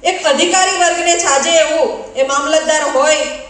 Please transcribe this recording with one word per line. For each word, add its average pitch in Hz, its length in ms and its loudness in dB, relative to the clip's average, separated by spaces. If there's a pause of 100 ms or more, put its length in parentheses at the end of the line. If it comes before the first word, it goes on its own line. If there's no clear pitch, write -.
(140)
એક - 200 -4
અધિકારી 370 480 0
વર્ગને 349 340 0 (120)
છાજે 269 340 2
એવું 302 600 -2
એ 269 100 0
મામલતદાર 311 500 0 (140)
હોય 302 260 2 (260)